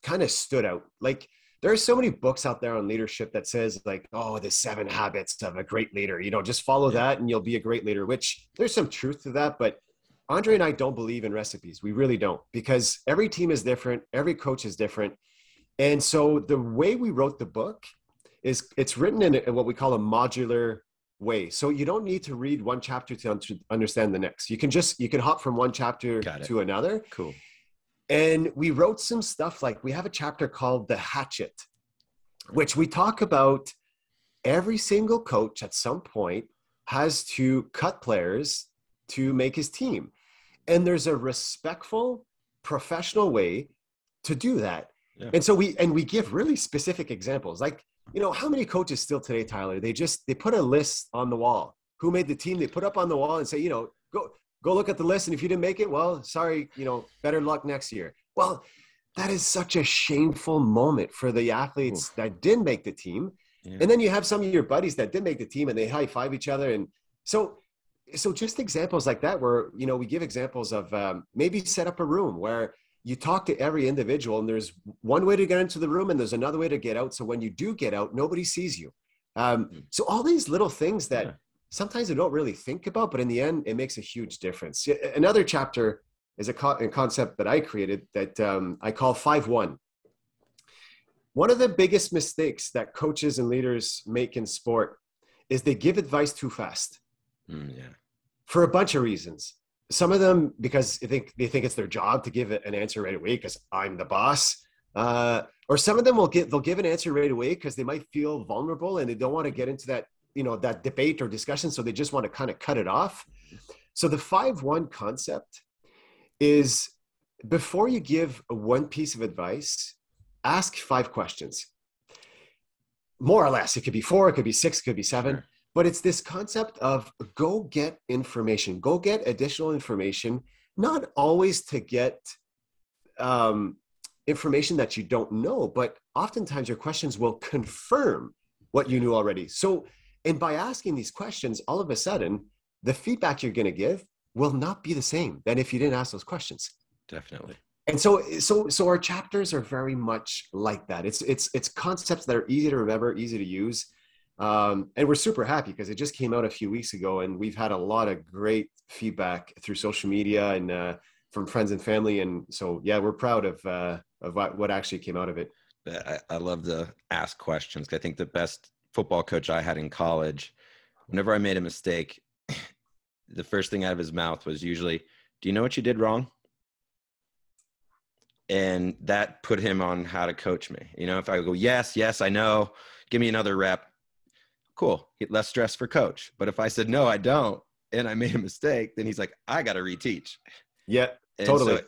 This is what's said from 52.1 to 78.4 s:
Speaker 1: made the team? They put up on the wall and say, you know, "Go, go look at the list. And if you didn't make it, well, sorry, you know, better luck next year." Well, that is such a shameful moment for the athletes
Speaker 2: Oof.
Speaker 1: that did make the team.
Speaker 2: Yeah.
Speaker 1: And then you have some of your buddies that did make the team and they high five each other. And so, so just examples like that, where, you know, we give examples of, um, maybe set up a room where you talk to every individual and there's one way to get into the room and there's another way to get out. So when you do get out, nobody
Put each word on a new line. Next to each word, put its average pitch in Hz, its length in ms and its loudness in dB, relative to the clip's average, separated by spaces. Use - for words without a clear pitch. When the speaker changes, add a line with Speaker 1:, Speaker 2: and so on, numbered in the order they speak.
Speaker 1:
made 180 160 0
the 143 100 -2
team? 180 220 -4
They 147 100 0
put 190 160 -4
up 196 120 -2
on 175 140 2
the 147 80 2
wall 151 180 0
and 147 100 -4
say, 147 120 -4
you 165 100 -2
know, 117 220 -4
"Go, 196 160 -4
go 170 80 4
look 202 160 2
at 202 80 -2
the 170 80 -2
list. 185 220 2
And 170 80 -2
if 131 80 -4
you 180 60 0
didn't 180 120 0
make 185 180 0
it, 208 120 0
well, 156 320 0
sorry, 160 520 -2
you 135 120 -8
know, 123 180 -2
better 151 200 0
luck 147 240 -2
next 139 260 -6
year." 87 220 -8
Well, 185 300 0
that 190 120 -2
is 190 160 -2
such 175 320 0
a 151 80 6
shameful 156 760 2
moment 120 520 4
for 127 200 -2
the 117 180 2
athletes 127 580 -2
Speaker 2:
Oof. - 80 -14
Speaker 1:
that 107 240 -4
did 220 200 4
make 139 240 0
the 104 80 -6
team. 113 400 -6
Speaker 2:
Yeah. 190 180 -14
Speaker 1:
And 185 100 6
then 240 100 8
you 214 80 4
have 196 160 2
some 208 160 0
of 196 60 0
your 180 160 4
buddies 160 340 0
that 107 160 0
did 185 100 -2
make 165 160 -2
the 113 80 -8
team 139 220 -2
and 113 80 -2
they 110 120 0
high 143 180 0
five 131 260 -4
each 139 160 -6
other. 139 240 0
And 104 160 -2
so, - 340 -2
so 185 180 -2
just - 260 -4
examples 180 480 -2
like 127 140 0
that, - 180 0
where, 120 380 2
you 131 100 -4
know, 131 100 0
we 123 100 -4
give 160 160 -4
examples 123 500 -6
of, 98 220 -4
um, 95 300 -4
maybe 180 260 0
set 180 260 -2
up 175 140 -6
a 170 40 0
room 151 340 0
where 113 360 -2
you 123 120 -4
talk 185 300 0
to 147 120 0
every 143 300 2
individual 123 500 0
and 110 100 -2
there's 110 240 -4
one 143 240 2
way 196 100 6
to 190 120 4
get 180 140 4
into 180 180 0
the 156 100 0
room 180 220 0
and 151 100 2
there's 110 120 -2
another 135 260 -2
way 165 100 0
to 143 100 0
get 113 180 -4
out. 123 180 -4
So 123 100 -8
when 117 160 -4
you 113 80 -4
do 202 260 -4
get 107 200 -2
out, 104 200 -2
nobody 160 300 -2